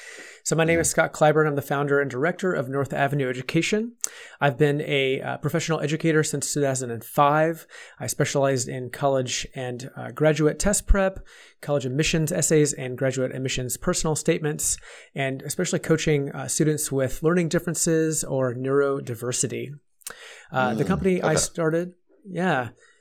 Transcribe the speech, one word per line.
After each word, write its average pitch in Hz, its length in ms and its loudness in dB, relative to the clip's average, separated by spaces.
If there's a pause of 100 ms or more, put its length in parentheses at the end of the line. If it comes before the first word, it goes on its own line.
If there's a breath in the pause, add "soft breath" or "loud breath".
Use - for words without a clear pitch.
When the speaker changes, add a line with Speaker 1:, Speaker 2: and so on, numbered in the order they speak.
(460 loud breath)
Speaker 1:
So 156 100 0
my 165 80 4
name 165 160 4
is 151 80 2
Speaker 2:
Mm-hmm. - 40 0
Speaker 1:
Scott 160 220 2
Clyburn. 151 320 6
I'm 143 100 0
the 139 60 0
founder 143 380 2
and 139 100 0
director 175 440 -2
of 139 160 -2
North 139 240 -2
Avenue 139 340 0
Education. 165 680 -2 (440 loud breath)
I've 143 180 2
been 147 240 2
a, 135 400 0
uh, 127 160 -6
professional 156 440 -2
educator 156 420 2
since - 300 -4
two 147 80 0
thousand 131 280 0
and 117 140 -8
five. 156 640 2 (320 loud breath)
I 127 80 -6
specialized 135 640 0
in 127 220 -8
college 135 540 0 (100)
and, 127 420 -8
uh, 120 140 -10
graduate 151 460 2
test - 300 0
prep, 190 320 4 (420 loud breath)
college 143 240 0
admissions 156 460 0
essays, 151 400 4
and 127 260 -8
graduate 131 380 0
admissions 127 400 -4
personal 165 400 0
statements, 156 640 0 (360 loud breath)
and 135 280 -4
especially 170 380 -2
coaching, 156 520 2
uh, 135 160 -8
students 151 440 0
with 135 300 -2
learning 170 280 2
differences 160 720 0
or 131 320 -2
neurodiversity. 127 1160 -2 (800 loud breath)
Uh, 127 240 0
the - 100 0
Speaker 2:
Mm, - 20 0
Speaker 1:
company 180 340 2
I 156 100 2
Speaker 2:
okay. 156 80 2
Speaker 1:
started, 170 540 -2 (320)
yeah. 165 440 0 (320 soft breath)